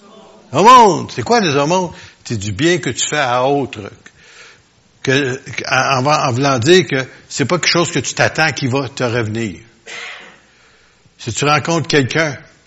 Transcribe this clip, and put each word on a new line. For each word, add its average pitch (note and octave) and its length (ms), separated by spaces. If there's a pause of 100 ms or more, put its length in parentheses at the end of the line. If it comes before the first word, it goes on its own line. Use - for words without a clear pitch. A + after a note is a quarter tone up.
(520)
aumônes. F#3 640
C'est B2 100
quoi A#3 180
les D#3 140
aumônes ? E3 360 (340)
C'est A#2 120
du G2+ 160
bien D#3+ 260
que - 100
tu - 180
fais D3+ 100
à B2+ 260
autre. B2+ 480 (1160)
Que, C3 320 (320)
en, C3 340
en, - 0
en D3 280
voulant C3+ 260
dire E3 260
que C#3 120 (320)
c'est - 160
pas C3 140
quelque - 120
chose E3 180
que D3+ 100
tu - 140
t'attends D#3 380
qui C3 160
va B2+ 220
te C3 160
revenir. A2 560 (1600)
Si - 140
tu - 140
rencontres D3+ 420
quelqu'un D3 500 (300)